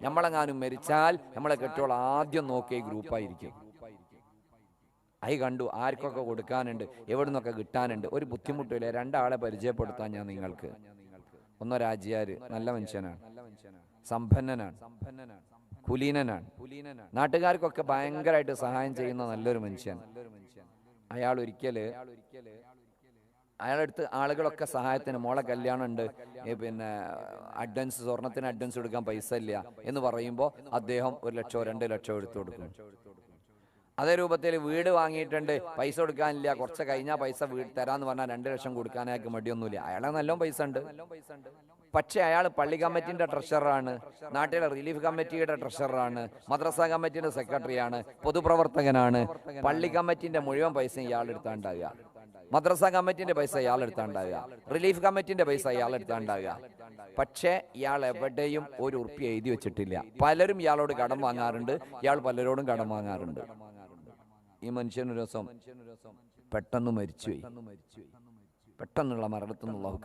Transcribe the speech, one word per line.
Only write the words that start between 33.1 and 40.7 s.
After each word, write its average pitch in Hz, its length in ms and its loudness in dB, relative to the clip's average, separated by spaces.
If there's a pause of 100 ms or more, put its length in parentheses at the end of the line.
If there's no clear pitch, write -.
അതേ 165 120 6
രൂപത്തിൽ 170 420 2
വീട് 160 340 2
വാങ്ങിയിട്ടുണ്ട്, 156 720 2 (160)
പൈസ 139 220 0
കൊടുക്കാനില്ല, 147 540 0
കുറച്ച് 123 280 -4
കഴിഞ്ഞാ 135 320 0
പൈസ 143 300 -2
വീ-, 127 340 -6
തരാന്ന് 135 280 -2
പറഞ്ഞാൽ 131 240 -2
രണ്ട് 120 180 -6
ലക്ഷം 131 260 -4
കൊടുക്കാൻ 120 320 -4
അയാൾക്ക് 123 220 -4
മടിയൊന്നുമില്ല. 113 520 -4
അയാളെ 92 280 -4
നല്ലോണം 156 320 0
പൈസ 156 220 -2
ഉണ്ട്. 139 160 -2 (1160)